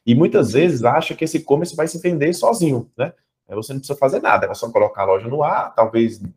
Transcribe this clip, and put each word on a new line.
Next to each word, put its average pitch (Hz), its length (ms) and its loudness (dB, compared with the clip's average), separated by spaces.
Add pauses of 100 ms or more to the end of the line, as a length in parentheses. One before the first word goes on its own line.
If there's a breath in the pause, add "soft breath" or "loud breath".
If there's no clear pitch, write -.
E 117 80 6
muitas 151 380 4
vezes 139 320 2
acha 147 300 0
que 160 100 -4
esse 156 140 -4
e-commerce 156 360 0
vai 160 140 -2
se 170 120 -10
vender 170 340 0
sozinho, 165 640 0
né? 139 160 -4 (360)
Aí 98 60 -12
você 110 180 -8
não 135 80 -8
precisa 143 180 -8
fazer 135 220 2
nada, 101 260 2
é - 80 -6
só 113 160 -8
colocar 104 320 0
a 95 40 0
loja 95 220 0
no 147 140 -4
ar, 180 320 -2
talvez 113 460 0 (160)